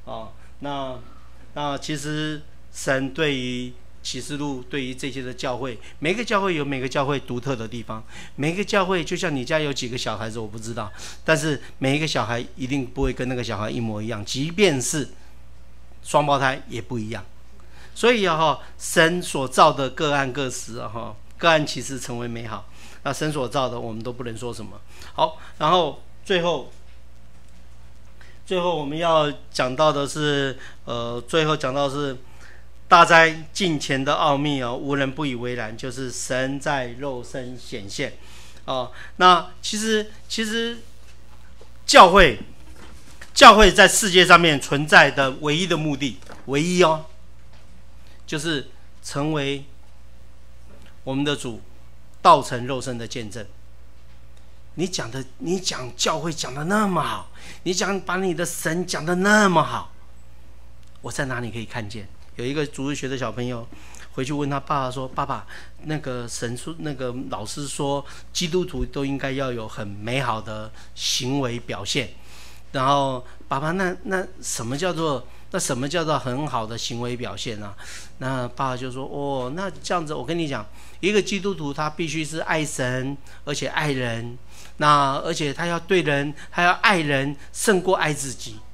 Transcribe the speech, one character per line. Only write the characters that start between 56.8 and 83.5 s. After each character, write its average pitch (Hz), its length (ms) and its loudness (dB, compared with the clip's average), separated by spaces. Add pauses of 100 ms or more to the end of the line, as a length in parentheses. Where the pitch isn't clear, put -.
么 170 160 2
好， - 300 -6 (320)
你 180 100 0
讲 196 240 0
把 180 200 -2
你 190 140 2
的 170 140 0
神 170 400 -2
讲 151 180 -4
得 180 120 2
那 202 320 8
么 165 120 6
好， 113 320 -2 (1080)
我 120 100 -8
在 143 140 -2
哪 123 160 -2
里 117 100 -4
可 113 80 -8
以 110 60 -6
看 110 240 -6
见？ 104 200 -10 (280)
有 120 80 -6
一 139 100 -2
个 151 100 0
主 139 240 -4
日 147 60 0
学 135 140 -4
的 135 100 -4
小 117 140 -2
朋 123 120 -4
友 120 220 -6 (460)
回 131 120 -2
去 147 80 -2
问 143 160 0
他 139 120 0
爸 139 240 0
爸 127 60 -2
说 131 220 -6
：“爸 143 140 -2
爸， 120 180 -6 (380)
那 151 160 -2
个 123 300 -6
神 120 280 -4
说， 160 220 -8
那 151 160 -4
个 127 200 -4 (140)
老 104 160 -6
师 139 220 -6
说， 139 360 -2 (300)
基 180 140 0
督 175 180 2
徒 127 220 -2
都 139 180 -4
应 135 140 -2
该 135 140 -2
要 131 200 -2
有 110 140 -6
很 107 200 -8
美 107 360 -2
好 113 180 0
的 110 300 -8 (240)
行 131 460 0
为 120 200 -2
表 101 240 -6
现。” 117 300 -2 (580)
然 131 140 2
后， 139 400 2 (220)
“爸 139 120 0
爸， 156 120 0
那， 185 220 0 (100)
那 190 220 -2 (140)
什 - 260 -6
么 127 80 -4
叫 175 180 0
做， 156 340 -2 (240)
那 185 80 -2
什 139 180 0
么 131 100 -2
叫 165 160 0
做 151 160 2
很 127 280 -2
好 123 180 -2
的 113 140 -6
行 117 240 -6
为 123 140 -4
表 101 200 -6
现 104 260 -6
啊？” 101 120 -10 (440)
那 131 300 -2
爸 135 220 -2
爸 127 60 -2
就 127 140 -6
说 131 220 -8
：“哦， 139 420 -4
那 190 160 -4 (120)
这 - 100 -4
样 170 140 0
子， 151 80 -6
我 135 100 -6
跟 165 140 -2
你 160 100 -2
讲， 113 180 -4 (340)
一 196 120 2
个 208 80 6
基 196 180 -2
督 196 140 -2
徒 156 200 -4
他 151 180 -2
必 165 180 -4
须 156 160 -2
是 156 140 -6
爱 160 260 0
神， 131 500 -2 (300)
而 147 100 -4